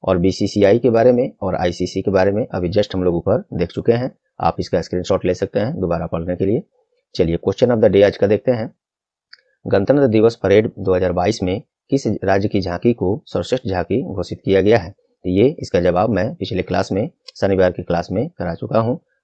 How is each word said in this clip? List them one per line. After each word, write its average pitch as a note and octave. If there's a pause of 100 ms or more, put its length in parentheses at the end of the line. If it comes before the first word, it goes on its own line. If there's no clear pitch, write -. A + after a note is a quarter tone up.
और F#2
बीसीसीआई G2
के B2
बारे A2+
में B2 (120)
और F#2
आईसीसी F2+
के -
बारे F#2+
में G#2+
अभी F2+
just G#2
हम F#2
लोग F2+
ऊपर E2+
देख E2+
चुके -
हैं, A#2+ (300)
आप E2+
इसका F2+
स्क्रीनशॉट F2+
ले F2+
सकते G2
हैं G#2
दोबारा E2+
पढ़ने E2+
के G2
लिए। A#2 (520)
चलिए E2+
क्वेश्चन A#2
of A2
the G#2+
day G2
आज G2
का G2+
देखते G#2
हैं, A2 (920)
गणतंत्र C3
दिवस A2
परेड G2+
दो F#2+
हज़ार F2+
बाईस F2+
में F#2 (280)
किस C#3 (180)
राज्य G2
की G2+
झांकी F2
को G#2
सर्वश्रेष्ठ -
झांकी F#2
घोषित G2+
किया F#2+
गया G#2
है? F2+
तो -
ये, G2 (100)
इसका -
जवाब F2+
मैं G#2+
पिछले F#2+
क्लास F#2
में, G#2 (300)
शनिवार G2
की -
क्लास F2
में D#2+
करा F2
चुका A2
हूँ। A#2 (260)